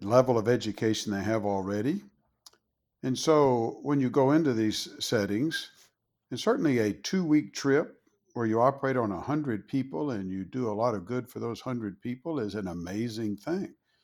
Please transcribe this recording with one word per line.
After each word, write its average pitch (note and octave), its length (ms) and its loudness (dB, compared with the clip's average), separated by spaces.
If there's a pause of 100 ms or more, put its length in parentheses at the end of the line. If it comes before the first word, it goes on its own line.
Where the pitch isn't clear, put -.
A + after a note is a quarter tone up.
level A#2+ 360 4
of G#2+ 100 0
education A2 640 0
they G2 120 -2
have G#2+ 220 0
already? G2+ 580 -2 (1000)
And B2+ 160 -2
so C3+ 640 4
when C#3+ 180 0
you B2+ 120 2
go C3+ 220 6
into D#3 200 4
these A2 360 0 (100)
settings, A2 720 -2 (580)
and B2 100 -8
certainly E3 380 2
a G#2 160 2
two-week D3+ 600 0
trip C#3 400 0 (380)
where A#2+ 120 -2
you A2 160 2
operate C3+ 360 2
on A2 140 0
a F2+ 80 -6
hundred C#3+ 480 -4
people C#3 440 -4
and G2 180 -4
you F#2+ 160 -6
do A#2+ 240 -4
a G#2 40 -2
lot A2+ 200 0
of F#2 120 -6
good A#2+ 220 -6
for - 120 -14
those A#2 220 -6
hundred A2 400 -6
people B2+ 380 -6
is G#2 140 -4
an G#2 140 -6
amazing G#2 680 -6
thing. E3+ 380 -6 (300)